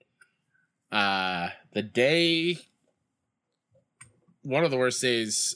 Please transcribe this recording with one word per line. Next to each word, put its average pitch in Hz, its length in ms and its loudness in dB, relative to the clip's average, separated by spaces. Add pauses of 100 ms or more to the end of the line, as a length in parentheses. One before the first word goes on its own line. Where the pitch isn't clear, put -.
(920)
uh, 95 580 0 (220)
the 107 100 -4
day, 165 800 0 (1800)
one 143 200 0
of 160 80 2
the 131 60 0
worst 127 240 0
days 117 540 0